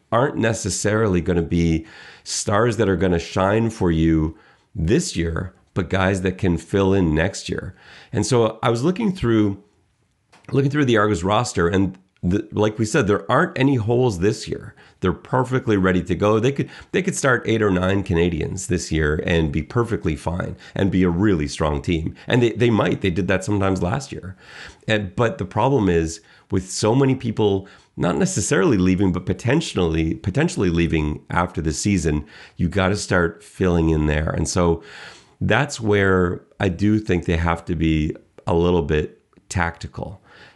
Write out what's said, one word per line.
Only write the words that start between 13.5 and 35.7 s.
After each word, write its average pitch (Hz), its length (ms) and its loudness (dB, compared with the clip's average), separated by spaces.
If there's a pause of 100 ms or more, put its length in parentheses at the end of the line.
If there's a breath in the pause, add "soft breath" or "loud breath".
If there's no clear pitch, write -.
any 135 160 2
holes 117 440 0
this 104 280 0
year. - 280 -10 (260 loud breath)
They're 90 120 2
perfectly 127 640 0
ready 92 240 2
to 82 140 -2
go. 104 240 2
They 123 120 2
could, - 160 -4 (240 loud breath)
they 196 120 0
could 190 120 -2
start 127 300 2
eight 113 160 0
or 104 80 2
nine 95 320 2
Canadians 85 640 -2
this - 260 -4
year 78 320 0
and 82 280 0
be 78 100 -2
perfectly 104 540 -4
fine 85 420 -6 (160 loud breath)
and 90 160 0
be 90 140 2
a 90 60 4
really 87 380 2
strong 73 320 -2
team. 82 360 -2 (100)
And 123 160 2
they, 117 120 2
they 120 180 2
might. 113 300 0
They 95 100 0
did 90 160 -2
that 95 160 0
sometimes 95 400 0
last 117 280 -4
year. - 240 -12 (520 loud breath)
And, 104 280 -2
but 113 220 0
the 101 80 -6
problem 113 420 2
is, 82 320 0 (300 soft breath)
with 98 220 -4
so 110 240 0
many 135 180 4
people 104 540 0 (280 loud breath)
not - 220 -2
necessarily 165 640 0
leaving, 92 320 2
but 87 160 -4
potentially, 85 880 0
potentially 117 560 -2
leaving 78 580 0
after 87 320 -4
the 78 100 -2
season, 78 540 -2 (300 loud breath)
you 90 120 -2
gotta 92 300 0
start 87 460 -2
filling 87 480 2
in 78 160 2
there. 76 240 0
And 80 180 -2
so 87 320 0 (580 loud breath)
that's 120 400 -2